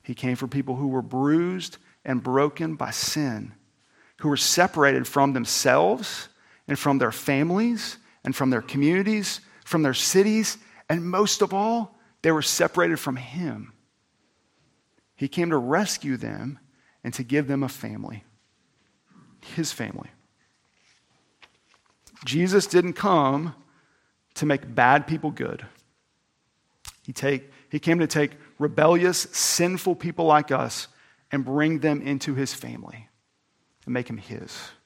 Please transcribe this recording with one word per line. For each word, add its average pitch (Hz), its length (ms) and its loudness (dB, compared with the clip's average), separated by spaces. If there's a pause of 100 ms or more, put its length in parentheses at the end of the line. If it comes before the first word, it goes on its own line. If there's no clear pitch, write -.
He 127 100 -12
came 127 220 -4
for 131 120 -6
people 131 280 -4
who 139 140 -2
were 131 120 -2
bruised 160 760 -2 (260)
and 127 180 -2
broken 143 540 0
by - 160 -6
sin, 117 640 -4 (640)
who 151 120 -2
were 139 80 0
separated 139 720 2
from 139 260 2
themselves 147 960 0 (380)
and 143 100 -2
from 139 220 2
their 117 120 4
families 180 880 -2 (260)
and 135 120 -4
from 131 160 2
their 113 100 2
communities, 190 800 0 (240)
from 160 160 0
their 135 120 2
cities, 214 640 2 (300)
and 165 160 -2
most 190 380 0
of 190 120 0
all, 220 440 -2 (240)
they 160 100 4
were 156 100 2
separated 170 580 0
from 135 160 -4
him. 127 580 -10 (1400)
He 139 120 -4
came 170 220 -2
to 156 80 2
rescue 139 580 -2
them 113 440 -10 (440)
and 123 120 -8
to 131 80 -8
give 135 240 0
them 139 160 -2
a 131 60 -4
family, 107 540 -12 (1300)
his 160 160 -4
family. - 380 -10 (2250)
Jesus 180 440 2
didn't 180 260 4
come 156 640 2 (800)
to 147 100 -4
make 139 300 0
bad 135 320 6
people 151 240 -4
good. - 340 -8 (1400)
He 131 100 -14
take, 139 360 -2 (200)
he 151 100 -4
came 170 200 4
to 156 80 4
take 147 240 0 (280)
rebellious, 160 720 4
sinful 175 640 0
people 170 300 -4
like 151 260 6
us - 360 -2 (440)
and 139 140 -2
bring 151 340 2
them 147 220 0
into 139 340 -4
his 135 180 -2
family 117 560 -14 (760)
and 123 80 -6
make 123 160 -4
him 113 80 -10
his. - 540 -14 (140)